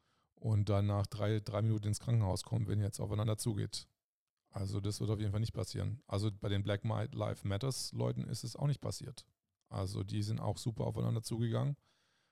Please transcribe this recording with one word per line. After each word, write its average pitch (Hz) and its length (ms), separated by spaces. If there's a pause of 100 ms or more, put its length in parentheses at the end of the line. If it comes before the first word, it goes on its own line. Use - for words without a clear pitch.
(360)
und 104 340
dann 101 160
nach 101 220
drei, 107 320
drei 104 240
Minuten 110 240
ins 104 120
Krankenhaus 110 440
kommt, 113 240
wenn 104 120
ihr 104 60
jetzt - 140
aufeinander 104 400
zugeht. 107 480 (640)
Also 98 280
das 101 200
wird 110 100
auf 107 100
jeden 107 120
Fall 104 80
nicht 107 140
passieren. 104 520
Also 104 260
bei 98 160
den 101 140
Black 101 240
Mi-, 107 260
Lives 107 320
Matters 104 500
Leuten 120 300
ist - 200
es 117 120
auch 143 120
nicht 147 140
passiert. - 440 (440)
Also 101 340
die 104 200
sind 107 160
auch 104 180
super - 280
aufeinander 117 360
zugegangen. 117 540 (560)